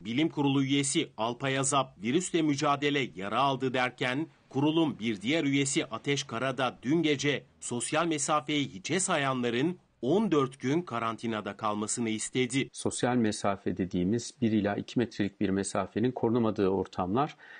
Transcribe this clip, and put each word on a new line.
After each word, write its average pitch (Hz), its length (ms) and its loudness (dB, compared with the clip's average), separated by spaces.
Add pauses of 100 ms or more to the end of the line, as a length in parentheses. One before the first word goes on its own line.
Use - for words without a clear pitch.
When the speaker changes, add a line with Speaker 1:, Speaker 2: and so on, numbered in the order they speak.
Speaker 1:
Bilim 123 280 0
Kurulu 139 340 0
üyesi 139 540 0
Alpay 123 420 -2
Azap, 135 440 0
virüsle 160 400 0
mücadele 143 760 2
yara 101 240 -2
aldı 131 340 0
derken, 127 520 -2 (220)
kurulun 151 500 0
bir 107 220 -2
diğer 147 240 0
üyesi 139 420 0
Ateş 139 380 -4
Kara 131 340 -4
da 123 240 -2
dün 160 200 2
gece 143 400 0 (180)
sosyal 151 460 -2
mesafeyi 147 640 0
hiçe 165 320 -4
sayanların 135 800 0 (240)
on 180 280 2
dört 139 300 2
gün 143 220 2
karantinada 113 720 -4
kalmasını 107 520 0
istedi. 123 640 0
Speaker 2:
Sosyal 123 440 0
mesafe 107 600 0
dediğimiz 95 640 -2
bir 113 120 2
ila 101 240 2
iki 113 220 -4
metrelik 104 420 -2
bir 101 80 2
mesafenin 98 640 0
korunamadığı 110 560 2
ortamlar 98 680 0 (240)